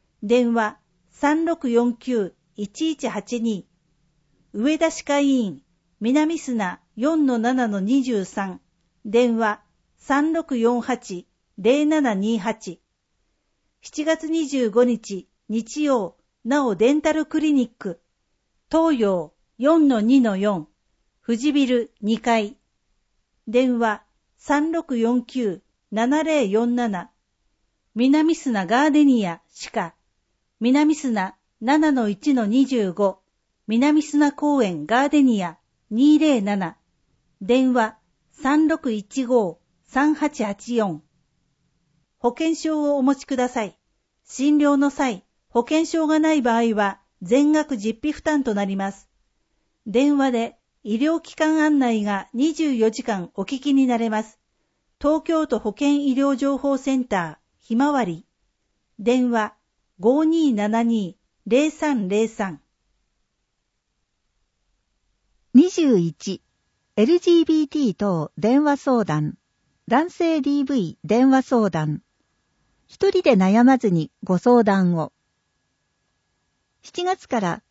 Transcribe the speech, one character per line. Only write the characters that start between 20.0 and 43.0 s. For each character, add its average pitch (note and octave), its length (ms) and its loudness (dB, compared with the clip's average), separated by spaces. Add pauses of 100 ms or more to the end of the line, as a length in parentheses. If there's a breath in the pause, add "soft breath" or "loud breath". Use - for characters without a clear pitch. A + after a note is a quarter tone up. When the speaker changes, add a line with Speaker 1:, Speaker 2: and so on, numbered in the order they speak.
Speaker 1:
二 B3 200 4
の G#3+ 160 2
四、 F#3+ 320 -2 (560)
富 A#3 140 -2
士 C#4 140 0
ビ C#4 140 2
ル A#3+ 340 -2
二 G#3+ 180 -2
階、 A3+ 380 -2 (920)
電 B3 320 0
話 A3 240 -2 (340)
三 D4 360 -2
六 D#4+ 260 -4
四 A#3 260 0
九、 G#3 380 -6 (280)
七 B3 320 0
零 C#4+ 280 0
四 A#3 240 0
七。 A3 360 -4 (840)
南 D4+ 400 4
砂 G#3+ 320 -4
ガ B3+ 220 2
ー - 20 2
デ D4 140 4
ニ A#3+ 220 4
ア E3 140 -8 (120)
歯 - 180 -16
科、 F3+ 240 -6 (640)
南 C#4+ 340 2
砂 G#3+ 420 -6 (240)
七 D4+ 320 2
の A#3+ 160 0
一 C4+ 260 -2
の A#3 120 0
二 B3+ 200 2
十 A3 260 -2
五、 G3 280 -2 (460)
南 C#4+ 360 2
砂 D4 300 0
公 C#4+ 300 0
園 E3 240 -4
ガ B3 200 2
ー - 20 0
デ D4 140 2
ニ A3+ 200 2
ア E3 160 -8 (320)
二 C#4+ 280 4
零 D4 240 2
七、 G3 340 -4 (640)
電 B3+ 320 2
話 A3 240 -2 (360)
三 D4+ 340 2
六 D4 260 -2
一 A3 320 -6
五、 A3+ 360 0 (240)
三 D4 300 0
八 D4 300 -4
八 G#3 300 -8
四。 F#3+ 280 -2 (1160)
保 A#3+ 120 -2
険 D#4+ 240 -2
証 D4+ 400 -2
を - 20 -2
お C#4 60 -2